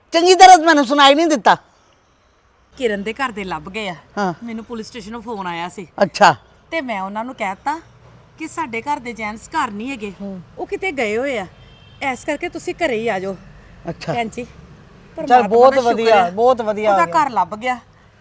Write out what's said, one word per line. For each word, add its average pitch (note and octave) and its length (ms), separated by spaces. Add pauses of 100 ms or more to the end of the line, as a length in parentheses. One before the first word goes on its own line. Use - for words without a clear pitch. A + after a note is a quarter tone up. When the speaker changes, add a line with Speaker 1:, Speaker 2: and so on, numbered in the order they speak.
(120)
Speaker 1:
ਚੰਗੀ F4 220
ਤਰ੍ਹਾਂ F#4 240
ਮੈਨੂੰ D4+ 260
ਸੁਣਾਈ C#4 300
ਨਹੀਂ E4 120
ਦਿੱਤਾ। B3 300 (1200)
Speaker 2:
ਕਿਰਨ G#3+ 260
ਦੇ A3 100
ਘਰ B3+ 200
ਦੇ G3+ 120
ਲੱਭ E3 180
ਗਏ G3 260
ਆ। F3 60 (240)
Speaker 1:
ਹਾਂ। F#3+ 240
Speaker 2:
ਮੈਨੂੰ A3+ 220
ਪੁਲਿਸ A3 220
ਸਟੇਸ਼ਨੋਂ A3+ 340
ਫੋਨ G3+ 260
ਆਇਆ E3+ 220
ਸੀ। F3+ 180 (160)
Speaker 1:
ਅੱਛਾ। F3 340 (340)
Speaker 2:
ਤੇ E4 100
ਮੈਂ A#3+ 200
ਉਹਨਾਂ G3+ 240
ਨੂੰ B3+ 100
ਕਹਿ G3 200 (100)
ਤਾ D#4 160 (580)
ਕਿ D#4 100
ਸਾਡੇ A#3 340
ਘਰ D4 160
ਦੇ A#3+ 140
ਜੈਂਟਸ G#3+ 360
ਘਰ C#4+ 220
ਨਹੀਂ G#3+ 200
ਹੈਗੇ, G#3+ 300
Speaker 3:
ਹੂੰ। G3 200 (180)
Speaker 2:
ਉਹ F4+ 80
ਕਿਤੇ F#4+ 260
ਗਏ A3 240
ਹੋਏ B3+ 220
ਆ, F#3+ 80 (680)
ਇਸ A#3+ 120
ਕਰਕੇ D#4 240
ਤੁਸੀਂ E4+ 260
ਘਰੇ D#4 220
ਹੀ A3+ 120
ਆ G3 100
ਜਾਓ। F#3+ 180 (520)
Speaker 1:
ਅੱਛਾ। - 240
Speaker 2:
ਭੈਣ A#3 160
ਜੀ, A#3+ 160
Speaker 3:
ਚੱਲ, - 720
Speaker 2:
ਪਰਮਾਤਮਾ B3+ 320
Speaker 3:
ਬਹੁਤ A#3+ 260
Speaker 2:
ਦਾ C#4 60
ਸ਼ੁਕਰ A#3 140
Speaker 3:
ਵਧੀਆ, G#3+ 320
Speaker 2:
ਆ, F3 40
Speaker 3:
ਬਹੁਤ A#3 320
ਵਧੀਆ G#3+ 280
Speaker 2:
ਉਹਦਾ G3 120
Speaker 3:
ਹੋ - 40
ਗਿਆ। D#4 180
Speaker 2:
ਘਰ C4+ 60
ਲੱਭ G3 240
ਗਿਆ, B3 200 (460)